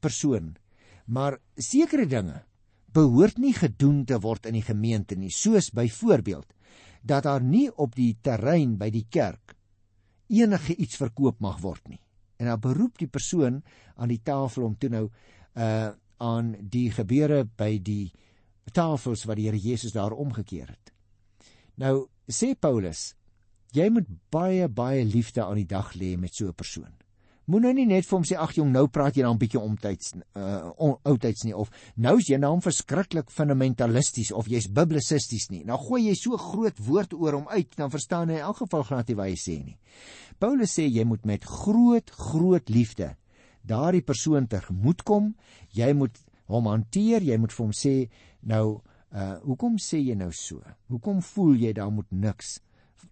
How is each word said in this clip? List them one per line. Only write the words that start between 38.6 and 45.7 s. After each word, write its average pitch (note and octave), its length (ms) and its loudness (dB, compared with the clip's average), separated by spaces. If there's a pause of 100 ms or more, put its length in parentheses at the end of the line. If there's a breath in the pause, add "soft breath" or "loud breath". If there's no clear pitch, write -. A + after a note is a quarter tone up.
glad A#2+ 240 -4
nie A#2+ 80 -2
wat G2 120 -4
hy F#2 80 -4
sê D#2 300 -8
nie. - 120 -18 (640 loud breath)
Paulus A#3 380 0
sê D#3 120 2
jy A2+ 140 2
moet A2+ 220 0
met G#2 180 -2
groot, A#3 680 4
groot E3 580 2
liefde A2 480 0 (500 soft breath)
daardie D#3 380 2
persoon C#3 440 0
tegemoetkom, D#3+ 800 0 (440 soft breath)